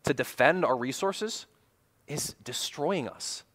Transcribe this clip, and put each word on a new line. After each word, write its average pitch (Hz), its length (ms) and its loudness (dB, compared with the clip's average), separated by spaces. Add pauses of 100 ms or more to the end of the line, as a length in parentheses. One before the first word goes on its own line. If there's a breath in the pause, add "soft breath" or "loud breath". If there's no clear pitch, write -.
to 143 100 2
defend 147 500 4
our 127 100 4
resources 190 680 -4 (640)
is - 360 -6
destroying 147 640 -2
us. - 380 -10 (100)